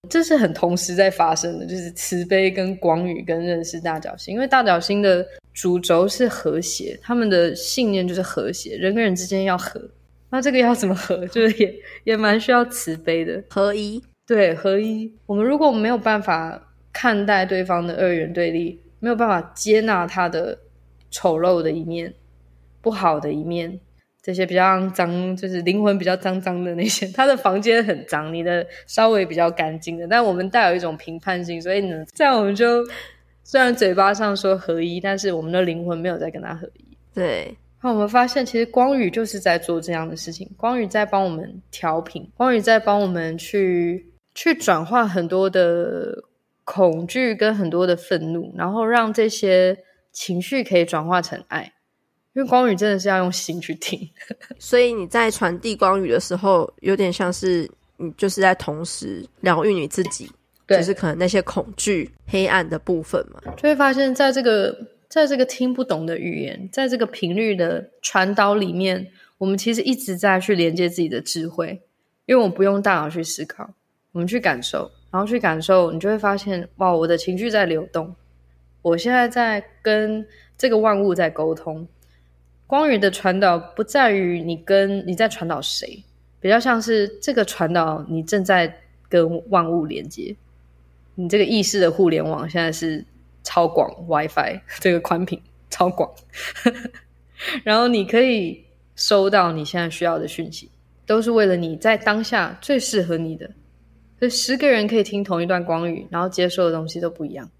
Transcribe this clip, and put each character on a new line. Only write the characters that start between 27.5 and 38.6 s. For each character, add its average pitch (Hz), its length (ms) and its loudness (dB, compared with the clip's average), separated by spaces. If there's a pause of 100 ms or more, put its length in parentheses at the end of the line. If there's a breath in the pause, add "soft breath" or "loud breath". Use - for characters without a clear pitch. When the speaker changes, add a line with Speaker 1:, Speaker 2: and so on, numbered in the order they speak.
Speaker 1:
间 226 240 4
很 170 220 -2
脏， 156 260 -4
你 170 100 -6
的 175 220 0 (220 loud breath)
稍 226 220 4
微 208 140 2
比 160 120 -6
较 170 160 4
干 160 280 -4
净 165 160 -8
的， 170 120 -8
但 233 180 4
我 190 80 2
们 185 160 -2
带 190 220 4
有 180 40 2
一 180 40 -2
种 160 180 -6
评 165 220 -12
判 180 260 -4
性， 170 160 -8
所 185 140 -2
以 202 60 0
呢， 165 220 -6 (120)
这 311 80 2
样 269 120 4
我 214 80 2
们 202 120 0
就 240 280 2 (600 loud breath)
虽 269 180 2
然 247 140 4
嘴 190 180 4
巴 196 180 4
上 202 240 0
说 190 220 2
合 165 240 -4
一， 175 180 -4
但 196 180 -2
是 196 140 -2
我 165 80 -2
们 160 120 -6
的 185 100 2
灵 170 240 -2
魂 170 100 -2
没 165 140 -4
有 170 80 -4
在 160 140 -6
跟 180 100 -12
他 - 140 -10
合 165 120 -14 (120)
一。 - 180 -20 (160)
Speaker 2:
对。 127 420 -4 (280)
Speaker 1:
那 254 80 2
我 214 80 2
们 208 100 0
发 247 160 4
现 254 180 0
其 240 140 -4
实 226 80 2